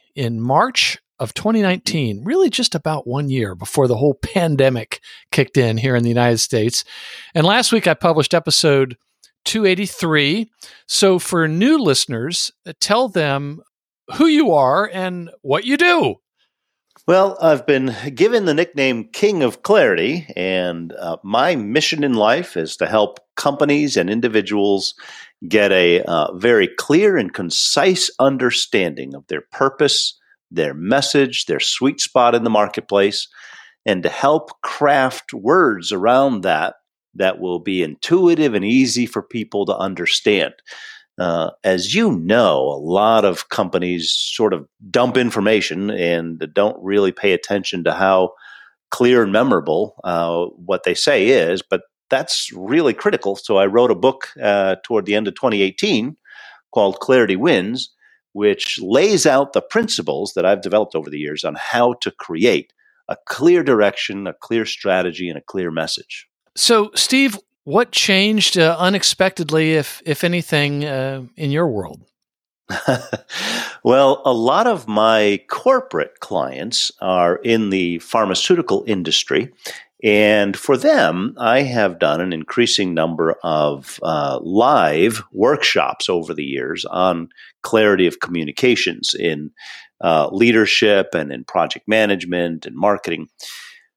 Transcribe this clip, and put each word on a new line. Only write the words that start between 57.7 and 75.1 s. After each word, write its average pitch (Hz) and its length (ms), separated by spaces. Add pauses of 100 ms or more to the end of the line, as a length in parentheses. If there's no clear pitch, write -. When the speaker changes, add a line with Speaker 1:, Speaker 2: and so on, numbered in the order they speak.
Speaker 2:
which 101 480
lays 156 460
out 139 260
the 170 80
principles 98 720
that 90 120
I've 98 160
developed 101 320
over 76 160
the 73 80
years 76 260
on 76 140
how 120 420
to 95 100
create 87 640 (360)
a - 80 (100)
clear 170 360
direction, 101 640
a 82 80
clear 113 300
strategy, 92 640
and 76 100
a - 40
clear 90 280
message. - 560 (300)
Speaker 1:
So, 214 380
Steve, 262 440 (260)
what 226 280
changed, 202 640
uh, 165 200
unexpectedly, 170 960
if, - 300
if 156 200
anything, 147 600
uh, 135 400 (120)
in 147 140
your 156 180
world? 92 340 (640)
Speaker 2:
<laughs> - 100 (1040)
Well, 135 400
a 131 80
lot 131 340
of 151 220
my 107 600